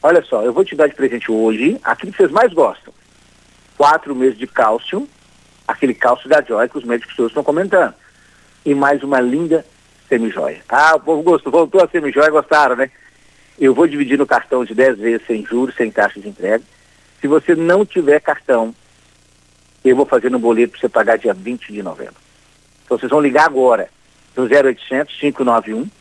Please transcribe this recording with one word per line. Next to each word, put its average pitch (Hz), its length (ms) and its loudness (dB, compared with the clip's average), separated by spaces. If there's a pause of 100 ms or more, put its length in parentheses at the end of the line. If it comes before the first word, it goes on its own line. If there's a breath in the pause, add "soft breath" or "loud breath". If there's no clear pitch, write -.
Olha 165 200 4
só, 110 200 -2
eu 120 100 0
vou 185 140 0
te - 100 -10
dar 151 100 4
de 139 80 -2
presente 120 380 -4
hoje 113 500 0
aquilo - 300 -6
que - 60 -18
vocês 185 120 4
mais 208 220 2
gostam. 147 400 -2 (840)
Quatro 147 360 2
meses 127 240 0
de 127 80 -8
cálcio, 123 640 -2 (580)
aquele 123 280 -2
cálcio 123 340 -2
da 147 140 4
Joy 117 260 -2
que - 80 -12
os 120 80 -8
médicos 120 320 -6
todos 117 140 -2
estão 151 120 -4
comentando. 165 520 0 (720 soft breath)
E 143 80 0
mais 139 280 0
uma 139 160 0
linda 151 460 -2 (460)
semijoia. 113 580 -4
"Ah, 151 280 4
o 147 40 -2
povo 156 220 -2
gostou, 165 280 0
voltou 170 320 2
a 170 60 2
semijoia, 151 400 0
gostaram, 151 480 2
né?" 131 140 -2 (680 soft breath)
Eu 131 160 4
vou 165 120 4
dividir 143 320 -2
no 135 80 0
cartão 127 360 -2
de 113 120 -10
dez 127 240 2
vezes 113 280 -4
sem 107 180 -6
juros, 120 300 -4
sem 113 160 -4
taxa 104 300 -2
de 104 80 -14
entrega. 101 340 -4 (580 soft breath)
Se 143 60 -8
você 156 300 2
não 175 280 2
tiver 151 360 0
cartão, 117 520 -2 (1120)
eu 131 120 4
vou 139 100 2
fazer 123 240 0
no 127 80 -2
boleto 117 320 0
pra - 100 -20
você 123 80 -4
pagar 113 300 0
dia 104 160 -2
vinte 104 380 -12
de 104 100 -10
novembro. - 320 -14 (680)
Então 123 120 -2
vocês 117 140 -8
vão 151 100 2
ligar 143 240 2
agora 127 440 2 (480)
no 127 100 -2
zero 135 220 4
oitocentos, 131 500 -6
cinco 143 240 -4
nove 113 320 0
um 143 160 -8 (100)